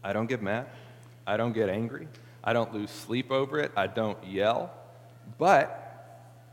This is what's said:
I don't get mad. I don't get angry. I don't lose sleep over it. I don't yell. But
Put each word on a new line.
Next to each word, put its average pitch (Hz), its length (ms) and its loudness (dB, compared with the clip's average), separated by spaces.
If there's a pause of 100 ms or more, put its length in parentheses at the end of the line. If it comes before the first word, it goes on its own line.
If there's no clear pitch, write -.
I 98 120 -2
don't 110 140 0
get 123 140 -2
mad. 107 240 -2 (600)
I 101 100 2
don't 113 160 2
get 110 160 2
angry. 117 400 -2 (340)
I 113 120 2
don't 113 180 2
lose 104 180 -4
sleep 127 400 -4
over 135 280 0
it. 147 180 0
I 98 100 4
don't 107 300 0 (100)
yell. 98 460 2 (640)
But - 880 2 (300)